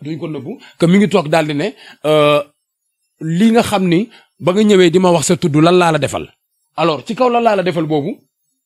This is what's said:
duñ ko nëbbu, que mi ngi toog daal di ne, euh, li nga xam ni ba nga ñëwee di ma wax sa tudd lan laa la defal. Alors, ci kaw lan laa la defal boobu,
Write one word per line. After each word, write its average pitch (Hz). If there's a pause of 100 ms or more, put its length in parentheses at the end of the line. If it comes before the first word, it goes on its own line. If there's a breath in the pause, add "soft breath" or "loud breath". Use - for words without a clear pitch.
duñ 151
ko 170
nëbbu, 151 (220 loud breath)
que 175
mi 180
ngi 202
toog 165
daal 160
di 151
ne, 151 (320 loud breath)
euh, 147 (800)
li 170
nga 226
xam 190
ni 175 (300 soft breath)
ba 156
nga 208
ñëwee 190
di 180
ma 180
wax 170
sa 180
tudd 147
lan 170
laa 175
la 156
defal. 101 (480)
Alors, 151
ci 220
kaw 247
lan 233
laa 214
la 190
defal 170
boobu, 151 (480)